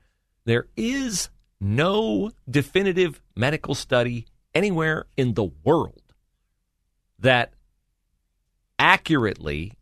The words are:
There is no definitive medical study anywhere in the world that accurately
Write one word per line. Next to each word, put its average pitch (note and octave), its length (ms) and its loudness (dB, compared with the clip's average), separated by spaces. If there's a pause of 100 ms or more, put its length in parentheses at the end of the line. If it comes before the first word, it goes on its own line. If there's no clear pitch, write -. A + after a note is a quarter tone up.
(460)
There A#2 300 -2
is A#3+ 540 -4 (300)
no G3 720 0 (160)
definitive F3 760 0 (140)
medical C#3 380 -2
study A#2+ 540 -2 (260)
anywhere D#3+ 520 0 (120)
in B2 160 2
the G2+ 160 -2 (140)
world - 500 0 (1040)
that A#2+ 360 2 (1200)
accurately G#2+ 960 2 (100)